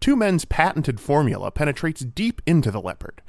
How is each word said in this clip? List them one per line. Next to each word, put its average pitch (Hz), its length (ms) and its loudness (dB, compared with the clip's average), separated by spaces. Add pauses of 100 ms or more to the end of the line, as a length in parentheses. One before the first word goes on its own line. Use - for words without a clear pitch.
Two 277 160 4
Men's 196 260 2
patented 156 560 0
formula 117 520 0
penetrates 151 500 -4
deep 185 440 -4
into 156 240 4
the 101 120 -4
leopard, 87 480 -10